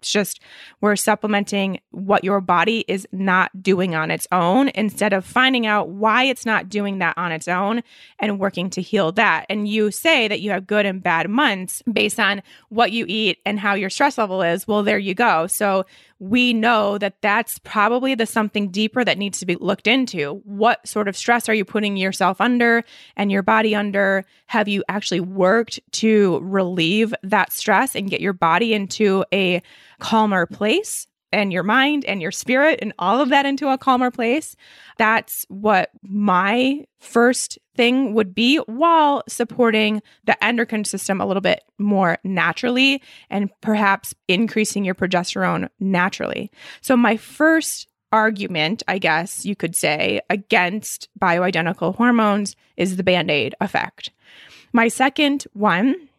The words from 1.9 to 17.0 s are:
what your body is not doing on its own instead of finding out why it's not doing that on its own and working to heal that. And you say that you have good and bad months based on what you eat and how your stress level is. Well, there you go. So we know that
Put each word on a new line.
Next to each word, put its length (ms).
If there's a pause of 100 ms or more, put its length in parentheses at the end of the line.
what 320
your 160
body 480
is 240
not 500
doing 340
on 160
its 200
own 380
instead 420
of 140
finding 420
out 220
why 340
it's 220
not 240
doing 300
that 180
on 160
its 160
own 340 (340)
and 220
working 300
to 120
heal 300
that. 380
And 180
you 240
say 380
that 100
you 120
have 140
good 200
and 180
bad 260
months 640
based 260
on 240 (280)
what 240
you 160
eat 360
and 140
how 140
your 160
stress 280
level 240
is. 240
Well, 180
there 140
you 160
go. 340
So 380 (360)
we 320
know 440
that 240